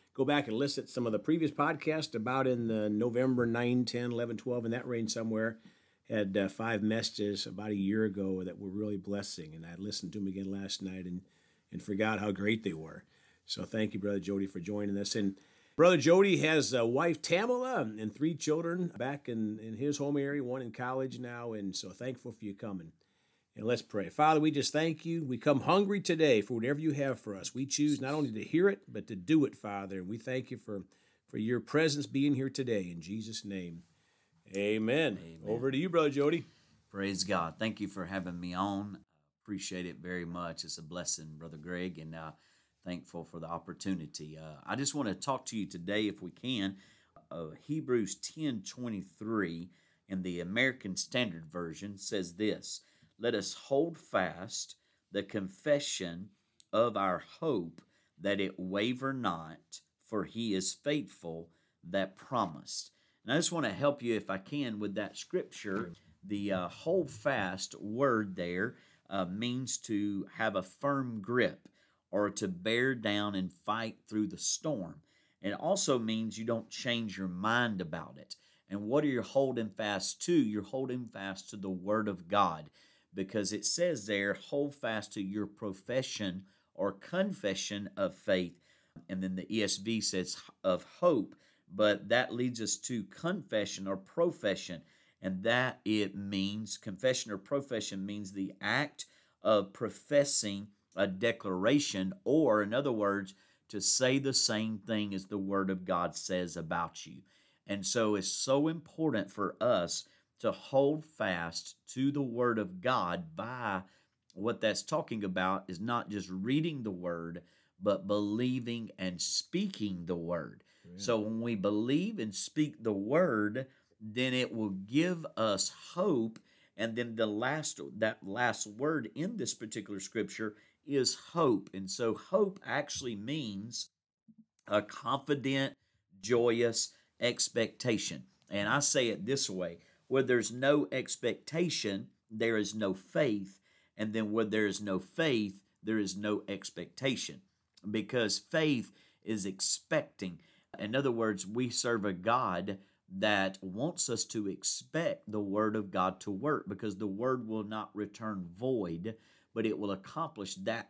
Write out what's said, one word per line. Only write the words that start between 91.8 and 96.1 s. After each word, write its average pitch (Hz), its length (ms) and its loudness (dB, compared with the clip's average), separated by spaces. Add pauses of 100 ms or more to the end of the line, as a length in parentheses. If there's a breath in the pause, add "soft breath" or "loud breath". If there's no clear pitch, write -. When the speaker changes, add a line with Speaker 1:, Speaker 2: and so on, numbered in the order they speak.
Speaker 2:
that 120 240 4
leads 123 260 0
us 104 160 0
to 117 280 -4
confession 107 840 -4
or 98 80 -2
profession. 98 840 -2 (400 soft breath)
And 95 220 -2
that 123 420 2
it 101 280 2